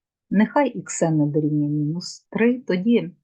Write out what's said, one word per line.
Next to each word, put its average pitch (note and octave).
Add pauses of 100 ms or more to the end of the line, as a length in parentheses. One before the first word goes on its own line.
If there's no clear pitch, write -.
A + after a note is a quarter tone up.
(300)
Нехай A3+
xn D3+
дорівнює D3
мінус D3+
три, A#3+
тоді F#3 (120)